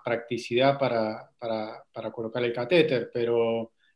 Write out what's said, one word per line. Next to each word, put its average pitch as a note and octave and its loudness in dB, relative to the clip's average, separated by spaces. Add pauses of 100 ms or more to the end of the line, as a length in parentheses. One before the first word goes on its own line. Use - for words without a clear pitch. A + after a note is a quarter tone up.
practicidad A#2+ 0
para, A2+ 0
para, A2 -6 (100)
para A2 -8
colocar A#2 -4
el A#2+ 0
catéter, B2 2
pero A#2 0 (220)